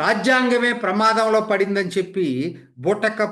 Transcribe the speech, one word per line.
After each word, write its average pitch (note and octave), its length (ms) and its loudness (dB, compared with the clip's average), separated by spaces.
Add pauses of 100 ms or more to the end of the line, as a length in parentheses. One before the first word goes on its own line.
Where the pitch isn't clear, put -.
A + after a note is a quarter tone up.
రాజ్యాంగమే A#3+ 680 2 (140)
ప్రమాదంలో A3 560 2
పడిందని G3 560 0
చెప్పి F#3 280 -2 (540)
బూటక G#3 520 -2